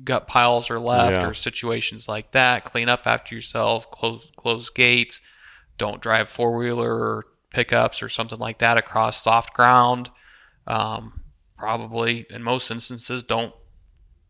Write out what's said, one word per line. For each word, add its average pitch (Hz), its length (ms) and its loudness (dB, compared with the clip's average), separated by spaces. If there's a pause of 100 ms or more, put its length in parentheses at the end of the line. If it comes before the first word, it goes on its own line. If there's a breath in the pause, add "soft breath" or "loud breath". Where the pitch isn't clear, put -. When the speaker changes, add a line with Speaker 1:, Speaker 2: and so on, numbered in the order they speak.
Speaker 1:
gut 127 240 -2
piles 120 460 2
are 117 80 -4
left 117 420 2
Speaker 2:
Yeah. 87 60 -2
Speaker 1:
or 110 60 -6
situations 117 720 -6
like 110 240 -8
that. 127 320 2
Clean 120 240 -4
up 123 180 0
after 117 300 0
yourself. 113 560 -2
Close, 117 340 -6 (100)
close 117 340 -4
gates. 123 500 2 (560 loud breath)
Don't 104 260 -6
drive 110 260 0
four-wheeler 120 640 -2
or 110 340 -4 (240)
pickups 117 520 0
or 113 60 -8
something 113 320 -6
like 113 180 -8
that 117 180 4
across 113 460 0
soft 113 320 2
ground. 123 560 6 (560 soft breath)
Um, 110 540 -6 (360)
probably, 117 720 -4
in 113 120 -14
most 123 300 -2
instances, 120 500 -8
don't 113 320 -4 (760)